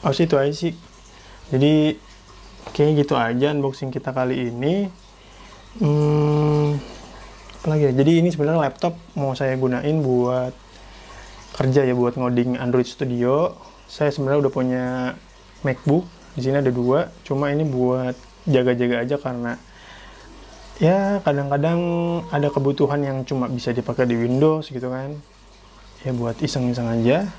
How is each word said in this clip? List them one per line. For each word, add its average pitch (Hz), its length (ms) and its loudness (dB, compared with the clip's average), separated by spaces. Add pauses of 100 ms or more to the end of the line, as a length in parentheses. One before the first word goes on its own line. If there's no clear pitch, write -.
Oh, 139 80 2
sih, 165 160 2
itu 156 80 4
aja 139 160 2
sih. 165 240 -4 (720)
Jadi, 151 480 4 (800)
kayaknya 151 240 4
gitu 143 160 2
aja 123 400 2
unboxing 139 320 -4
kita 131 240 -6
kali 127 400 -2
ini. 180 400 -2 (880)
Hmm, 151 960 2 (880)
apalagi 151 240 2
ya? 127 40 2 (120)
Jadi, 165 160 6
ini 175 80 4
sebenarnya 151 400 0
laptop 170 320 -4 (160)
mau 139 160 -2
saya 131 240 -2
gunain 131 480 0
buat 127 480 0 (1040)
kerja 131 320 2
ya, 123 80 2
buat 123 240 0
ngoding 123 400 0
Android 123 240 2
Studio. 131 720 -2 (320)
Saya 147 240 -2
sebenarnya 143 320 0
udah 135 80 2
punya 127 320 -2 (800)
MacBook, 147 400 0 (320)
di 127 80 -6
sini 135 160 0
ada 131 80 2
dua, 123 400 0 (160)
cuma 143 240 -2
ini 147 160 0
buat 127 480 0 (320)
jaga-jaga 123 560 2
aja 127 160 -2
karena 123 400 -6 (1200)
ya 196 480 2
kadang-kadang 143 560 0 (480)
ada 147 240 0
kebutuhan 143 480 0
yang 135 240 -4
cuma 127 240 -4
bisa 123 240 -4
dipakai 123 320 -2
di 120 160 0
Windows 151 480 2
gitu 127 240 -8
kan. 135 240 -10 (880)
Ya 131 80 -4
buat 117 320 -4
iseng-iseng 123 400 -2 (160)
aja. 156 380 2